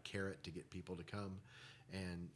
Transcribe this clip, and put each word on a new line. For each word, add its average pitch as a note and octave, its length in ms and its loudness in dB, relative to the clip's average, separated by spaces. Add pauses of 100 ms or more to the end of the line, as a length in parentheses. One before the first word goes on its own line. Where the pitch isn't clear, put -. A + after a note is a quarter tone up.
carrot F#2+ 400 4
to F2+ 60 0
get E2 180 -2
people F#2 280 -2
to E2+ 80 -2
come. G2 340 0 (520)
And, F2 460 2